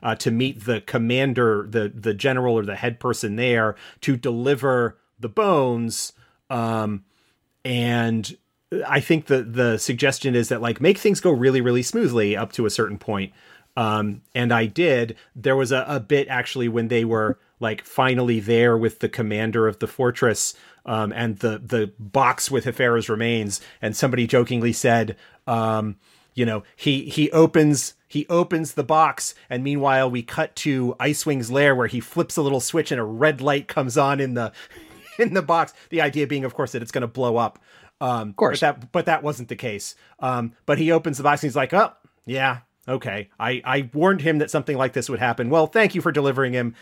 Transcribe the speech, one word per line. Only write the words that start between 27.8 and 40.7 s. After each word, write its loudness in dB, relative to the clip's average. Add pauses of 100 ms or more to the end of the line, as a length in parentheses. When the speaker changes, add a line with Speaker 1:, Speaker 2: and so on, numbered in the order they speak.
Speaker 1:
he -4
opens 0
the -2
box, 2 (140)
and -4
meanwhile 2
we -4
cut -6
to -2
Icewing's -2
lair 4
where 2
he -4
flips -4
a 2
little 0
switch -2
and -2
a -2
red 0
light 0
comes -4
on 2
in -2
the, -4 (320)
<laughs> -14
in 0
the 0
box. 0 (180)
The -2
idea 0
being, -4
of -6
course, -4
that -6
it's -14
gonna -2
blow -2
up. -2 (420)
Um, -4
Speaker 2:
Of -16
course. 2
Speaker 1:
but 0
that, -20
but -2
that 2
wasn't -6
the -10
case. -8 (240)
Um, -4 (140)
but 2